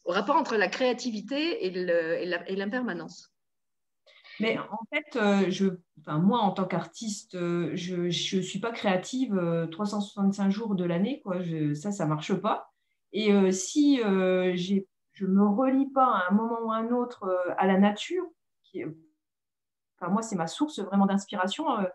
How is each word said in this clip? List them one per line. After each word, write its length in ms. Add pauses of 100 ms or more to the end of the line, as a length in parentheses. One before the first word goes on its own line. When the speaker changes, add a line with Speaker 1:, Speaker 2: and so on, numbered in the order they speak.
Speaker 1:
au 80
rapport 240
entre 220
la 100
créativité 1000
et 40
le, 520
et 40
la, 240
et 60
l'impermanence. 760 (1080)
Speaker 2:
Mais 200
en 340
fait, 220
euh, 340
je, 160 (340)
enfin, 200
moi, 220
en 100
tant 140
qu'artiste, 680
euh, 400
je, 380
je 280
suis 200
pas 120
créative, 640
euh, 320
trois 220
cent 120
soixante-cinq 520
jours 240
de 100
l'année, 360
quoi. 200
Je, 320
ça, 180
ça 140
marche 300
pas. 360 (420)
Et, 200
euh, 160
si, 540
euh, 500
j'ai, 340 (260)
je 120
me 180
relie 460
pas 160
à 240
un 60
moment 280
ou 80
à 40
un 160
autre, 320
euh, 340
à 80
la 140
nature, 460 (380)
qui, 200 (1160)
enfin, 120
moi, 100
c'est 140
ma 100
source 360
vraiment 260
d'inspiration, 720
euh, 160